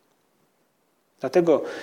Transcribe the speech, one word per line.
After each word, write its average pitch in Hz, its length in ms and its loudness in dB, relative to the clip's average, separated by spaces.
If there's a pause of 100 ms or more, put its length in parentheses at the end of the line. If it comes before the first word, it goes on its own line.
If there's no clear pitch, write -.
(1200)
Dlatego 165 440 2 (180)